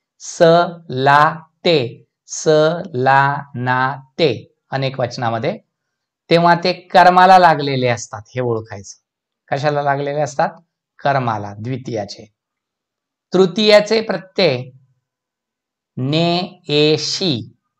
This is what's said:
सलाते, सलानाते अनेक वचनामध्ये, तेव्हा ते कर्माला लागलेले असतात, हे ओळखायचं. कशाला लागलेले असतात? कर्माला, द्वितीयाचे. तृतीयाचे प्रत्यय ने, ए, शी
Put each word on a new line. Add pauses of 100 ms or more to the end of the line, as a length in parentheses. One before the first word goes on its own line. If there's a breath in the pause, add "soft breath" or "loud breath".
(200)
सलाते, (220)
सलानाते (160)
अनेक
वचनामध्ये, (680)
तेव्हा
ते
कर्माला
लागलेले
असतात,
हे
ओळखायचं. (500)
कशाला
लागलेले
असतात? (540)
कर्माला,
द्वितीयाचे. (1000)
तृतीयाचे
प्रत्यय (1300)
ने,
ए,
शी (240)